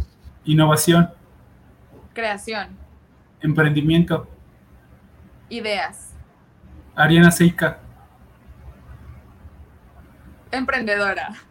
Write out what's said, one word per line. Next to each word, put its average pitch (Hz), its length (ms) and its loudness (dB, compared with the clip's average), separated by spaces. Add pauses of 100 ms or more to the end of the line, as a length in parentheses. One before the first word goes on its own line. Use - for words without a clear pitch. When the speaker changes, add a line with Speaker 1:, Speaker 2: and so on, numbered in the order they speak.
(440)
Speaker 1:
Innovación. 156 680 2 (1000)
Speaker 2:
Creación. 214 560 -8 (720)
Speaker 1:
Emprendimiento. 156 880 0 (1200)
Speaker 2:
Ideas. 208 640 -8 (840)
Speaker 1:
Ariana 165 360 6
Seika. 170 480 0 (2750)
Speaker 2:
Emprendedora. 214 840 -4 (160)